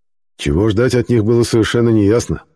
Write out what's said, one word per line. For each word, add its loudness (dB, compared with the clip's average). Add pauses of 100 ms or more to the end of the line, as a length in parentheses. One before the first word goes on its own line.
(380)
Чего -2
ждать 0
от -2
них 0
было 2
совершенно 0
неясно. 0 (120)